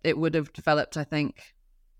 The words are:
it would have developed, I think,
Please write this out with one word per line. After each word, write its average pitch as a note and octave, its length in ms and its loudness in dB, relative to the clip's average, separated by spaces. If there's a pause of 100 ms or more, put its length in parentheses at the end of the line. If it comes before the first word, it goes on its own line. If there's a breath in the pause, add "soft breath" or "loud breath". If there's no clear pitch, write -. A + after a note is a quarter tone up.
it D3+ 160 2
would D#3+ 160 0
have D3+ 180 -2
developed, - 440 0
I D3+ 60 -2
think, - 520 -4 (440)